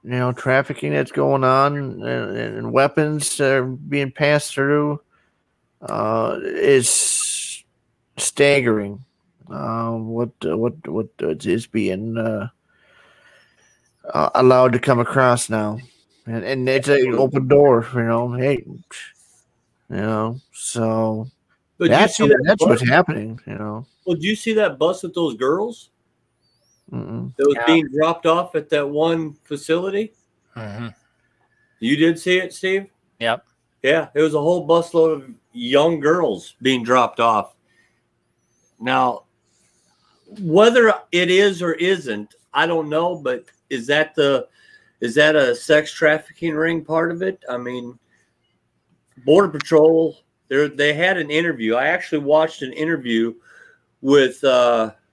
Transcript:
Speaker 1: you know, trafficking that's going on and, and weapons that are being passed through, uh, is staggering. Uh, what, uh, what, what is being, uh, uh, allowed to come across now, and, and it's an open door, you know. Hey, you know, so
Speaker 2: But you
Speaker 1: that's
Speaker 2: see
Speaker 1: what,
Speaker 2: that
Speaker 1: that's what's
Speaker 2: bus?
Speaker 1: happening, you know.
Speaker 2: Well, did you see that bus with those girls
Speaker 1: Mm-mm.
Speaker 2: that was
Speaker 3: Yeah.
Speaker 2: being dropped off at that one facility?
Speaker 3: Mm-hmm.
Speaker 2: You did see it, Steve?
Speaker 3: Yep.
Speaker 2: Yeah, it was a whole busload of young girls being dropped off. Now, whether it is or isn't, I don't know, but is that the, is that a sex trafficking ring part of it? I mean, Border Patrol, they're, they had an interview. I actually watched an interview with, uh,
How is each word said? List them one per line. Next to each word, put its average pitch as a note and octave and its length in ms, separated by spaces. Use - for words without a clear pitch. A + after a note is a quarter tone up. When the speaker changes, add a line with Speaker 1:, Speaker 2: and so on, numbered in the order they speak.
Speaker 1:
you A2+ 80
know, B2 220
trafficking C3+ 600
that's C#3+ 200
going C#3 320
on C#3 320
and, C3 260
and A2+ 720
weapons D3 640
that C#3 160
are C3+ 120
being C#3 460
passed D3 420
through, D3 480
uh, A2 640
is - 1200
staggering. A#2+ 880
Uh, A#2 440
what, A2+ 380
uh, F#2 140
what, A2+ 300
what A2 180
is A2+ 220
being, G#2+ 500
uh, A2 300
uh, - 220
allowed B2+ 380
to A#2+ 80
come B2+ 180
across B2 500
now, A2 300
and, A2+ 160
and B2+ 260
it's C3+ 200
an C3 260
open C3+ 320
door, C3+ 480
you A#2+ 80
know. A#2 300
Hey, B2+ 340
you - 160
know, A2 520
so A2+ 760
Speaker 2:
But F3 60
you E3 60
Speaker 1:
that's F3 260
Speaker 2:
see G#3+ 80
Speaker 1:
what, - 60
Speaker 2:
that C3+ 140
Speaker 1:
that's G3 220
what's - 160
Speaker 2:
bus? A#2+ 80
Speaker 1:
happening, A2+ 560
you G#2 80
know. G#2+ 320
Speaker 2:
Well, F3 120
did D3+ 80
you G#3+ 100
see A3 200
that E3+ 260
bus F3+ 240
with E3+ 100
those D#3+ 220
girls F3 540
Speaker 1:
Mm-mm. A#2+ 440
Speaker 2:
that C#3 100
was C#3+ 100
Speaker 3:
Yeah. A#2 100
Speaker 2:
being D#3+ 280
dropped E3 320
off E3 280
at D3+ 140
that D3 180
one D#3 580
facility? F#3+ 680
Speaker 3:
Mm-hmm. A2+ 340
Speaker 2:
You C3 160
did E3 220
see F3+ 200
it, F3+ 140
Steve? F#3+ 360
Speaker 3:
Yep. A#2 220
Speaker 2:
Yeah, D3 300
it D3 80
was D#3 140
a D3 60
whole D#3+ 280
busload E3 460
of C3+ 160
young D3 460
girls C#3+ 600
being B2+ 220
dropped B2 380
off. A2+ 340
Now, B2+ 440
whether G#3+ 520
it F3 200
is F#3 320
or E3+ 100
isn't, D#3 600
I D3+ 120
don't E3 220
know, E3+ 280
but C3 280
is A#2+ 200
that D3+ 260
the, C#3 340
is A#2 160
that D3+ 200
a B2+ 180
sex D3+ 380
trafficking D#3 640
ring D#3+ 300
part E3 260
of E3+ 120
it? F#3+ 280
I B2 80
mean, B2 400
Border F3 240
Patrol, D#3+ 680
they're, C#3+ 200
they C#3+ 260
had F3+ 240
an D3 120
interview. C#3+ 440
I C3+ 140
actually E3+ 360
watched D#3 380
an C3 100
interview B2 600
with, C3+ 440
uh, A#2+ 480